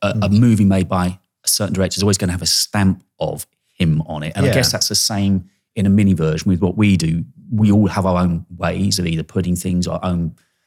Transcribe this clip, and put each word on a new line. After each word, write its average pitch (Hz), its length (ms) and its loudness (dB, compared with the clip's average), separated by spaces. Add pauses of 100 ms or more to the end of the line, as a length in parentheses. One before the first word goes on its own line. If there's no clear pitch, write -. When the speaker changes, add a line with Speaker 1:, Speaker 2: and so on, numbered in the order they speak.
Speaker 1:
a, 101 80 0
a 104 200 -2
Speaker 2:
Mm. 104 100 4
Speaker 1:
movie 110 260 4
made 95 220 2
by 92 320 -2 (240)
a - 60 -6
certain 95 240 -2
director 92 260 -2
is 98 40 0
always 101 140 2
gonna 92 140 -2
have 87 100 -6
a 85 60 -4
stamp 95 560 0 (160)
of 78 260 -6 (340)
him 78 280 2
on 78 160 -8
it. 78 120 -8
And 107 80 0
I - 60 2
Speaker 2:
Yeah. - 60 0
Speaker 1:
guess 123 160 2
that's - 160 -4
the 101 80 -4
same 98 560 -2 (240)
in 98 100 0
a 101 40 4
mini 98 240 4
version 80 360 0
with 90 120 0
what 92 160 0
we 101 200 4
do. 82 260 -2 (280)
We 107 200 2
all 104 160 4
have 95 200 -2
our 90 160 2
own 85 200 -2 (140)
ways 95 400 -2
of 90 80 -4
either 82 160 -2
putting 90 340 -4
things, 90 320 -2
our 85 160 -6
own, 87 300 -4 (340)